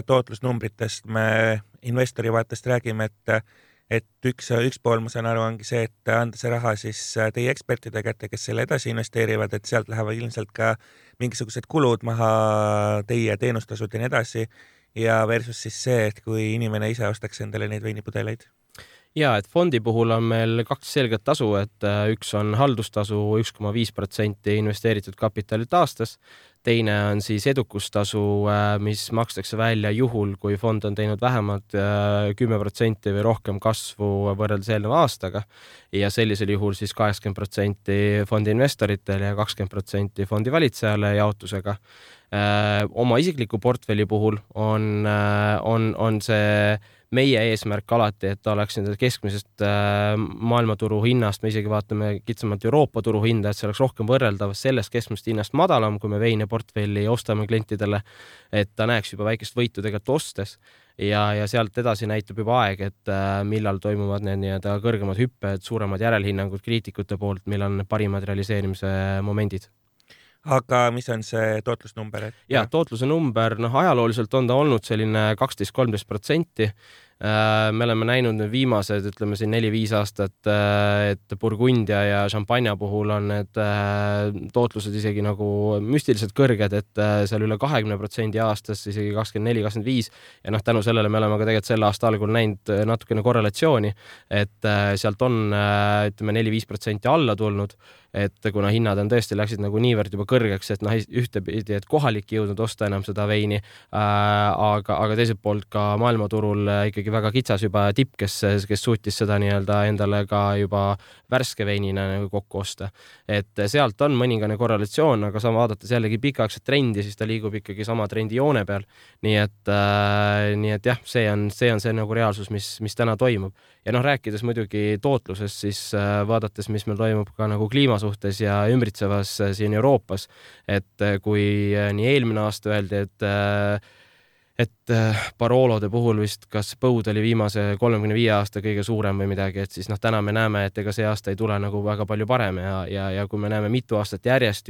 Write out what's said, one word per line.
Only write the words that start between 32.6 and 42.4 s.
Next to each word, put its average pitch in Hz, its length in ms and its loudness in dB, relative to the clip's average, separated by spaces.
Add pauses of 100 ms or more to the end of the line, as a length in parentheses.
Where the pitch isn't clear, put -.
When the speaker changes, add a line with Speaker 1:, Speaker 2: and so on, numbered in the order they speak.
Speaker 2:
protsenti 107 540 -2
või 104 100 0
rohkem 104 380 0
kasvu 101 760 -2
võrreldes 104 380 -2
eelneva 107 320 0
aastaga, 95 340 -6 (500)
ja 101 220 0
sellisel 104 400 0
juhul 101 240 0
siis 101 160 -6
kaheksakümmend 104 460 -2
protsenti 101 580 -2 (320)
fondi 107 240 2
investoritele 101 800 0
ja 101 80 -4
kakskümmend 104 340 -4
protsenti 101 560 -4
fondi 110 240 -2
valitsejale 107 600 0
jaotusega. 101 580 -2 (540)
Äh, 104 560 0 (100)